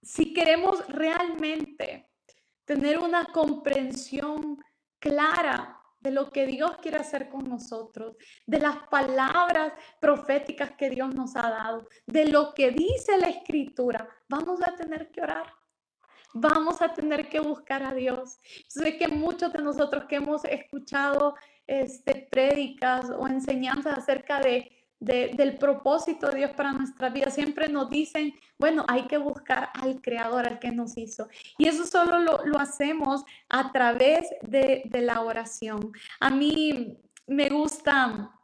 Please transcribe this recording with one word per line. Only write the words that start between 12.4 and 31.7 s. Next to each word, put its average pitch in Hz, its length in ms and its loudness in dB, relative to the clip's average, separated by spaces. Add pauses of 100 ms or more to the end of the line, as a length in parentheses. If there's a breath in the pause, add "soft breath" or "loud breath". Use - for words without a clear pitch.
que 262 180 4
dice 392 460 2
la 359 100 4
Escritura, 247 800 -2 (200)
vamos 339 360 -2
a 359 120 0
tener 320 360 -10
que - 100 -8
orar, 320 320 -6 (800 soft breath)
vamos 311 480 2
a 330 120 0
tener 302 360 -2
que - 100 -2
buscar 277 440 -4
a 262 100 -4
Dios. 254 460 -4 (280 loud breath)
Sé 311 300 -2
que 339 120 0
muchos 339 440 -2
de 311 80 0
nosotros 285 440 -2
que 294 100 -4
hemos 294 300 -2
escuchado, 285 920 0 (320 loud breath)
este, 269 640 -2
prédicas 254 800 2
o 262 180 -4
enseñanzas 262 720 -2
acerca 277 400 0
de, 247 320 2 (280 soft breath)
de, 247 340 0
del 277 240 2
propósito 285 720 2
de 269 100 -2
Dios 277 120 0
para 277 220 -2
nuestra 262 360 -4
vida, 269 220 0
siempre 294 380 -2
nos 294 200 -2
dicen, 302 440 -2 (260 soft breath)
"Bueno, 311 280 4
hay 254 200 0
que 294 100 0
buscar 285 560 -2
al 262 260 -4
Creador, 233 460 -2
al 233 140 -6
que 240 120 -6
nos 233 240 -6
hizo". 220 320 -10 (300 loud breath)
Y 302 100 6
eso 330 200 0